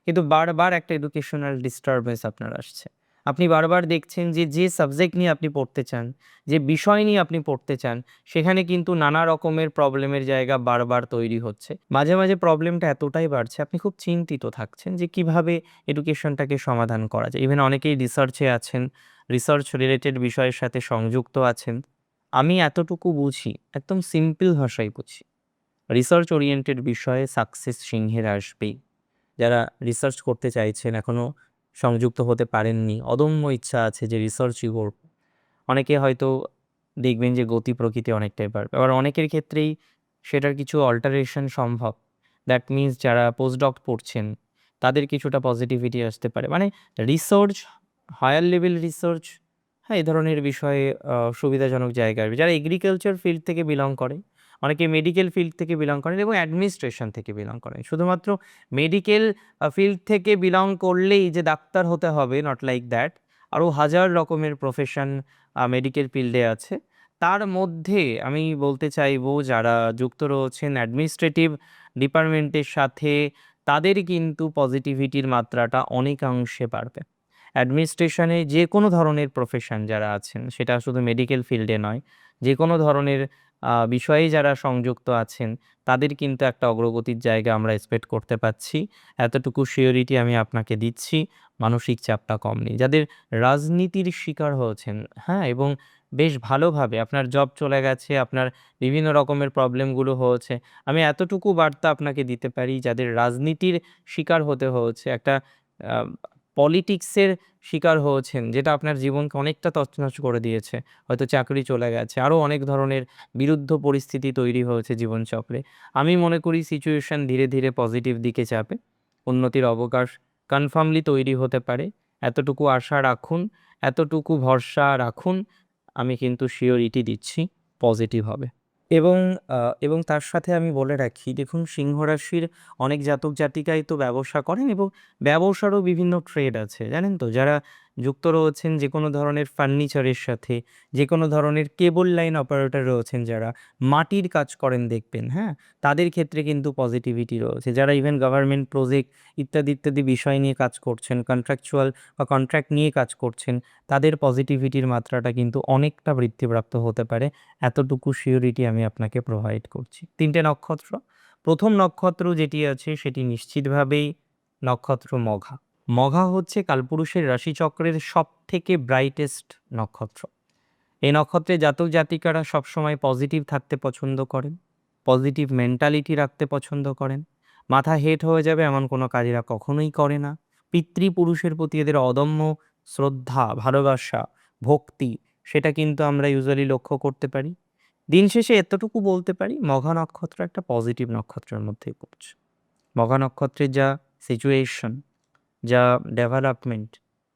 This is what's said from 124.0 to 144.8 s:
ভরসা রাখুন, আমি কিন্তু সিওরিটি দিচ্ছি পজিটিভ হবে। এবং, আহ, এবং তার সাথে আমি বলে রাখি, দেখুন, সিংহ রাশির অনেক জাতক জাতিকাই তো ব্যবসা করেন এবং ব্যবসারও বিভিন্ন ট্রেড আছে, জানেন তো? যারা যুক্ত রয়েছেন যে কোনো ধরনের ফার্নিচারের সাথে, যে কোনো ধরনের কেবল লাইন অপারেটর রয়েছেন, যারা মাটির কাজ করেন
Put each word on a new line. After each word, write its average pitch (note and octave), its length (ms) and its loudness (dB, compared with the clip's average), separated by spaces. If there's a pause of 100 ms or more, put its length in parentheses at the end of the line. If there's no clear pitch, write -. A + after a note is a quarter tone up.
ভরসা C3 640 2
রাখুন, F3+ 460 -4 (500)
আমি B2+ 220 -2
কিন্তু B2 320 -2
সিওরিটি B2 540 2
দিচ্ছি A2+ 460 -6 (320)
পজিটিভ A2+ 440 2
হবে। A2 220 -8 (440)
এবং, F#3 460 4 (120)
আহ, A#2+ 320 0
এবং D#3 220 0
তার D3+ 180 -2
সাথে E3+ 340 -4
আমি E3 180 0
বলে C#3 240 0
রাখি, B2+ 380 -4
দেখুন, C#3+ 300 -4
সিংহ D3 380 -2
রাশির D#3 460 -2 (300)
অনেক C#3+ 240 -2
জাতক C#3+ 320 -2
জাতিকাই D#3 480 -2
তো D#3 140 -4
ব্যবসা C3+ 460 -2
করেন B3 280 -2
এবং G3 180 0 (340)
ব্যবসারও F#3+ 600 4
বিভিন্ন F3+ 380 2
ট্রেড C3+ 360 -2
আছে, A2 340 -8
জানেন F3+ 280 -2
তো? A#2+ 120 -2
যারা C#3 300 2 (400)
যুক্ত C3+ 260 -4
রয়েছেন D#3+ 520 2
যে C#3+ 100 0
কোনো D3+ 220 -2
ধরনের D3 360 -2 (100)
ফার্নিচারের C#3 580 0
সাথে, A#2+ 480 -6 (300)
যে C#3 140 2
কোনো D#3+ 220 2
ধরনের D3+ 400 2
কেবল F3 380 2
লাইন E3 300 2
অপারেটর C3+ 500 0
রয়েছেন, B2 380 -2
যারা A2+ 280 -4 (280)
মাটির D#3+ 480 2
কাজ D3 280 -2
করেন B2 320 0